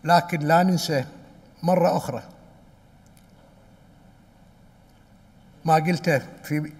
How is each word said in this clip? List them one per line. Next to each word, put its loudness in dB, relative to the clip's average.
لكن 2
لا 2
ننسى 0
مرة 2
أخرى -8
ما 4
قلته 0
في -8